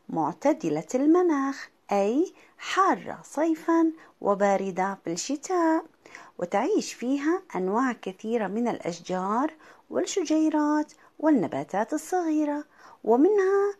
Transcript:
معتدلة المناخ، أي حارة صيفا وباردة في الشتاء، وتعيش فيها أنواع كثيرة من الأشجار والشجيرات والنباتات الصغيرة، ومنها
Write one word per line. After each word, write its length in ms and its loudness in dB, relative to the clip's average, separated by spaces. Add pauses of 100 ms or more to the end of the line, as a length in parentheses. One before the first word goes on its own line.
معتدلة 840 0
المناخ، 760 2 (220)
أي 420 0 (240)
حارة 680 -2
صيفا 680 0 (300)
وباردة 840 0
في 100 -4
الشتاء، 720 -2 (520)
وتعيش 560 -2
فيها 480 -2 (140)
أنواع 360 0
كثيرة 560 -6
من 200 -2
الأشجار 840 -4 (360)
والشجيرات 1040 0 (260)
والنباتات 760 0
الصغيرة، 720 -2 (380)
ومنها 760 4